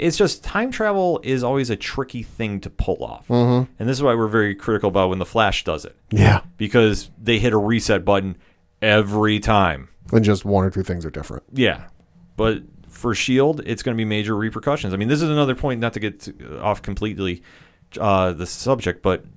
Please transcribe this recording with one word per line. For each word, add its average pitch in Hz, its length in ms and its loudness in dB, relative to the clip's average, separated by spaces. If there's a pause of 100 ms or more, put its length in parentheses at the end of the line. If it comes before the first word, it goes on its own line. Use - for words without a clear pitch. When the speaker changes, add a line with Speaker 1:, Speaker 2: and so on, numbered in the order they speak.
Speaker 1:
it's 165 160 0
just - 260 0
time 233 280 -4
travel 196 520 0
is 127 220 -2
always 131 240 0
a 110 80 -2
tricky - 460 -8
thing 104 380 -6
to - 100 -12
pull - 340 -2
off. - 240 -14
Speaker 2:
Mm-hmm. 123 500 2
Speaker 1:
And 110 80 -4
this 127 120 -2
is 139 40 -2
why 127 120 4
we're 113 120 2
very 104 280 2
critical 104 340 0
about 95 220 2
when 92 80 -4
The 90 80 -4
Flash 107 380 0
does 78 200 -6
it. - 100 -18 (160)
Speaker 2:
Yeah. 104 300 6 (160)
Speaker 1:
Because 107 540 2 (120)
they 113 160 2
hit 117 140 2
a 110 60 4
reset 104 480 2
button 98 320 0 (420)
every 107 580 2
time. 95 500 2 (240)
Speaker 2:
And 113 120 6
just 101 220 2
one 98 180 2
or 95 60 0
two 95 120 -4
things 87 220 -6
are 78 60 -8
different. - 320 -12 (100)
Speaker 1:
Yeah. 107 360 0 (500)
But 110 240 0 (260)
for 120 260 -4
shield, 135 520 2
it's 110 160 -6
gonna 117 160 -4
be 110 80 -2
major 107 280 -2
repercussions. 110 600 -4
I - 20 -2
mean, 104 120 -2
this 147 140 2
is 165 60 0
another 147 260 2
point, 127 260 -4
not 117 120 -2
to 110 80 -8
get 104 200 -6
t-, - 120 -14 (280)
off 104 200 -2
completely, 98 640 -6 (580)
uh, 95 320 2
the 85 140 -6
subject, 117 560 -4
but 92 220 0 (120)